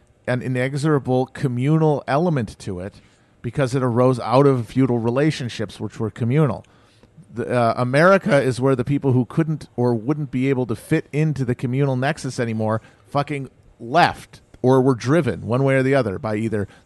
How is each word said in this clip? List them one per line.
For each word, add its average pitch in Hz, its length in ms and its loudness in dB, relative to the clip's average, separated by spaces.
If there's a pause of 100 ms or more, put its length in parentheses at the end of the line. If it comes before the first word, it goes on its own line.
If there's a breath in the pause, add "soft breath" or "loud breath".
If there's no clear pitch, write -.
(280 soft breath)
an 127 160 -2
inexorable 131 840 0
communal 143 800 0
element 139 520 0
to 92 200 -8
it 95 160 -10 (460 soft breath)
because 123 320 -4
it 135 80 0
arose 123 380 2
out 120 260 4
of 127 220 2
feudal 123 320 0
relationships, 120 800 -4
which 107 200 -10
were 110 120 -4
communal. 123 520 0 (720 soft breath)
The, 113 180 -6
uh, 120 260 2
America 151 640 4
is 120 200 -2
where 135 140 2
the 123 100 -2
people 139 280 0
who 123 120 2
couldn't 156 500 -4
or 120 200 0
wouldn't 135 340 -4
be 131 200 -2
able 127 180 0
to 113 80 -2
fit - 360 -2
into 147 340 0
the 120 100 -2
communal 131 400 -2
nexus 131 440 -6
anymore 110 420 -2 (260 soft breath)
fucking 143 420 -4 (300)
left 123 640 0 (200)
or 131 200 4
were 131 140 4
driven 117 520 0
one 123 160 -2
way 135 120 2
or 131 80 2
the 135 120 0
other 107 240 -2
by 110 160 -6
either 107 320 -2 (180 soft breath)